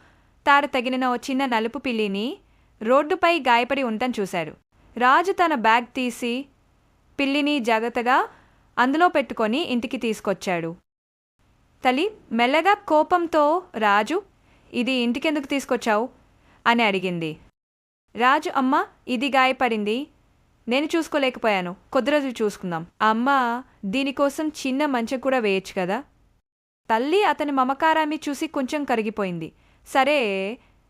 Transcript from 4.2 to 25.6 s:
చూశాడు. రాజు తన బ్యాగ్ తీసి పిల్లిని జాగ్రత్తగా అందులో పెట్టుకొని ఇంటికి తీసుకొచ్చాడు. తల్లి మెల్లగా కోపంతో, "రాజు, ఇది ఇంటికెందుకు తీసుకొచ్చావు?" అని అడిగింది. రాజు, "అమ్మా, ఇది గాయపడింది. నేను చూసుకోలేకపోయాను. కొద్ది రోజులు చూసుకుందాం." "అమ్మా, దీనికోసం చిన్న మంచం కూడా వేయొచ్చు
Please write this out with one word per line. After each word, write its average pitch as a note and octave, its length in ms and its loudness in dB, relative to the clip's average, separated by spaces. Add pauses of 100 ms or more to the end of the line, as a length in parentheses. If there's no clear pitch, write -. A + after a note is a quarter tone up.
చూశాడు. F3 320 -4 (440)
రాజు D4 360 4
తన E4+ 220 2
బ్యాగ్ A#3 320 2 (100)
తీసి B3 500 -4 (760)
పిల్లిని C#4+ 400 0
జాగ్రత్తగా A#3+ 680 0 (500)
అందులో D4 300 4
పెట్టుకొని A#3+ 500 0
ఇంటికి B3+ 380 -4
తీసుకొచ్చాడు. F#3+ 800 -4 (1080)
తల్లి C#4 260 2 (220)
మెల్లగా D4 420 4
కోపంతో, E4 880 2 (120)
"రాజు, G#3+ 480 2 (520)
ఇది A#3+ 180 0
ఇంటికెందుకు C4 540 -2
తీసుకొచ్చావు?" B3 640 -2 (580)
అని A#3 160 4
అడిగింది. F3 560 -2 (800)
రాజు, C#4 340 2
"అమ్మా, C#4 360 0 (220)
ఇది B3+ 200 -2
గాయపడింది. B3+ 760 0 (640)
నేను C#4+ 280 0
చూసుకోలేకపోయాను. A3+ 800 0 (160)
కొద్ది C4 180 2
రోజులు C#4 220 0 (100)
చూసుకుందాం." F3 440 -4 (160)
"అమ్మా, A#3+ 600 2 (220)
దీనికోసం C#4 640 -2
చిన్న C#4 380 -2
మంచం B3 320 -2
కూడా C4 200 0
వేయొచ్చు G3 400 -2